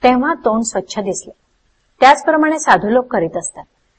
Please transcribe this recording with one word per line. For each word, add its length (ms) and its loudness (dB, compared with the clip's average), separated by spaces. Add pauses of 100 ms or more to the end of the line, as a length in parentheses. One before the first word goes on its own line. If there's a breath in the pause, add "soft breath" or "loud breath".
तेव्हा 300 2
तोंड 300 -2
स्वच्छ 360 -8
दिसले. 320 -8 (680)
त्याचप्रमाणे 600 4
साधू 300 0
लोक 180 0
करीत 300 -4
असतात. 260 -12 (360)